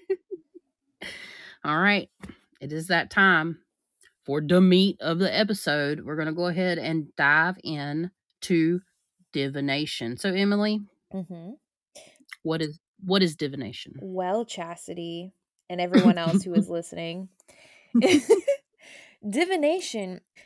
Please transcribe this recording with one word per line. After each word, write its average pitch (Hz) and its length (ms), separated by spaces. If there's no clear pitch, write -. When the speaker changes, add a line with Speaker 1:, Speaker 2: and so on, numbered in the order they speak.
Speaker 1:
<laughs> - 0
All 151 140
right. 202 320
It 139 120
is 160 160
that 170 220
time 170 480
for 143 160
the 160 200
meat 185 400
of 165 180
the 175 180
episode. 151 640
We're 147 160
gonna 156 160
go 175 140
ahead 175 320
and 151 380
dive 156 460
in 151 480
to 170 380
divination. 139 840
So, 196 160
Emily, 208 480
Speaker 2:
Mm-hmm. 180 380
Speaker 1:
what 160 200
is, 151 180
what 190 180
is 165 140
divination? 135 640
Speaker 2:
Well, 185 440
Chastity, 170 880
and 180 100
everyone 180 380
else 170 240
who 185 120
is 196 140
Speaker 1:
<laughs> - 20
Speaker 2:
listening, 170 580
<laughs> - 1300
divination 294 920